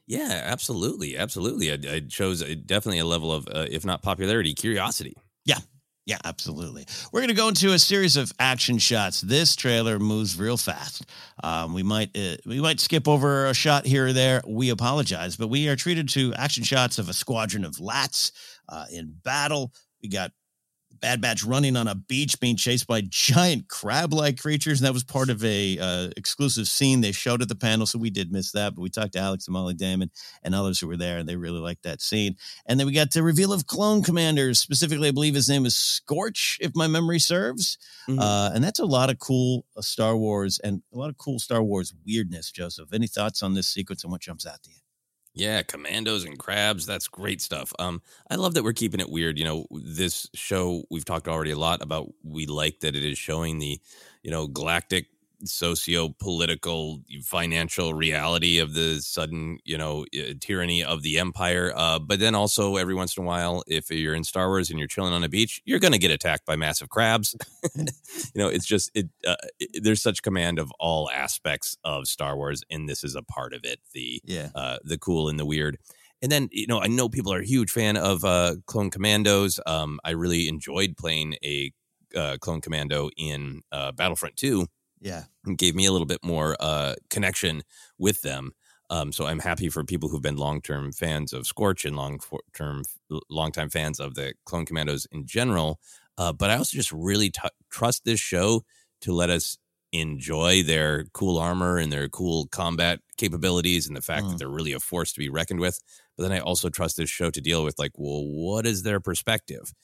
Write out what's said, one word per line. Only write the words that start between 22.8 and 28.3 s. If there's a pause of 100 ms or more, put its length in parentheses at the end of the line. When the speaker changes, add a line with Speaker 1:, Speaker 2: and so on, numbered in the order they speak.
Speaker 2:
by
giant
crab-like
creatures.
And
that
was
part
of
a,
uh,
exclusive
scene
they
showed
at
the
panel.
So
we
did